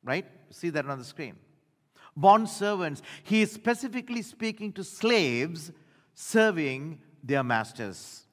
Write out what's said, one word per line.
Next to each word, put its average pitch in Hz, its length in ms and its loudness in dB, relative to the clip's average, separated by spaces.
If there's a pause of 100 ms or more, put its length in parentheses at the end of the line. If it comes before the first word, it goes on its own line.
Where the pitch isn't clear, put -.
Right? 151 220 -4 (240)
See - 200 -6
that 147 160 -2
on 139 120 -6
the 123 60 -12
screen. 131 320 -14 (800)
Bond 196 320 8
servants. 185 520 -2 (220)
He 214 200 4
is 208 100 0
specifically 240 720 -4
speaking 214 500 -8
to 190 100 -10
slaves 165 920 0 (420)
serving 160 840 0 (220)
their 139 220 2
masters. 110 880 -4